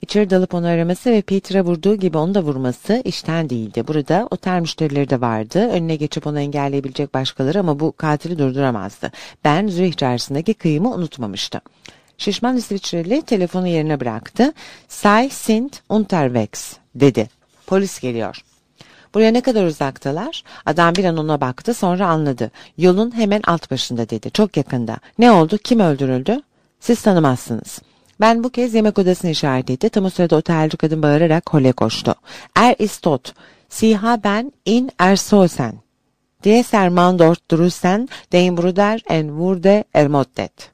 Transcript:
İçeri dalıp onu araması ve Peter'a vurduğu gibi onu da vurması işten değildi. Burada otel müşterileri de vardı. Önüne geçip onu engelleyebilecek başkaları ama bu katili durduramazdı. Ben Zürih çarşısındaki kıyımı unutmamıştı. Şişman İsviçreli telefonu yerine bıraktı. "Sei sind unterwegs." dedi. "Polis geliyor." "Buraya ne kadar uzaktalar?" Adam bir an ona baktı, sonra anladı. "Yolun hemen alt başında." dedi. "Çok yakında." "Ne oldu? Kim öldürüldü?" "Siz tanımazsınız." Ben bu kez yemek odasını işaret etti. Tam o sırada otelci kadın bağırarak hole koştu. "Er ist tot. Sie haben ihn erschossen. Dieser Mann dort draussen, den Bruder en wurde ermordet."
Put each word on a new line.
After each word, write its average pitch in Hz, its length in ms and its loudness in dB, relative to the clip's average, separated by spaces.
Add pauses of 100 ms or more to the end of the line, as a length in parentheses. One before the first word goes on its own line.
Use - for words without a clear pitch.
İçeri 202 280 0
dalıp 185 240 0
onu 170 120 -2
araması 170 440 0
ve 214 120 2
Peter'a 190 420 -2
vurduğu 175 300 0
gibi 175 240 -2
onu 170 160 -2
da 202 80 0
vurması 143 640 -2
işten 160 460 -4
değildi. 113 380 -6
Burada 156 420 -2
otel 180 300 -4
müşterileri 147 500 -2
de 127 100 0
vardı. 120 480 -2
Önüne 165 280 -2
geçip 147 300 -6
onu 147 140 -4
engelleyebilecek 139 760 -4
başkaları 135 460 -2
ama 156 200 -2
bu 156 120 -2
katili 160 460 -4
durduramazdı. 127 720 -4 (340)
Ben 156 220 2
Zürih 185 260 -2
çarşısındaki 139 600 -2
kıyımı 170 400 -2
unutmamıştı. 123 680 -8 (580)
Şişman 240 380 -2
İsviçreli 202 640 -4
telefonu 185 440 -2
yerine 156 340 0
bıraktı. 127 520 -2 (360)
"Sei 220 420 2
sind 233 400 -2 (180)
unterwegs." 143 840 -2 (220)
dedi. 123 340 2 (380)
"Polis 190 340 -2
geliyor." 117 420 -8 (720)
"Buraya 220 180 4
ne 240 80 2
kadar 220 240 0
uzaktalar?" 151 760 -6 (240)
Adam 170 280 2
bir 190 100 -2
an 165 120 0
ona 156 240 -2
baktı, 135 340 -4
sonra 185 320 -2
anladı. 143 440 -2 (280)
"Yolun 190 380 2
hemen 214 300 0
alt 170 240 -2
başında." 120 400 -4
dedi. 104 200 -8
"Çok - 260 0
yakında." 120 400 -4 (220)
"Ne 240 120 8
oldu? 180 340 6
Kim 233 160 2
öldürüldü?" 139 600 0 (400)
"Siz - 220 0
tanımazsınız." 143 760 0 (420)
Ben 226 240 4
bu 254 60 -2
kez 240 240 -4
yemek 214 240 2
odasını 180 320 2
işaret 131 400 -2
etti. 131 180 0
Tam 196 160 0
o 190 60 0
sırada 170 260 2
otelci 156 400 0
kadın 160 260 -2
bağırarak 156 520 2
hole 131 180 4
koştu. - 420 -2 (420)
"Er 226 220 4
ist - 240 -4
tot. - 320 -2 (340)
Sie 220 260 2
haben 220 580 -2 (120)
ihn 247 340 0
erschossen. 180 760 2 (680)
Dieser 208 440 4
Mann 180 300 4
dort 170 320 4
draussen, 180 580 0 (240)
den 180 240 2
Bruder 196 520 0
en 156 200 -2
wurde 185 560 2 (100)
ermordet." 139 800 0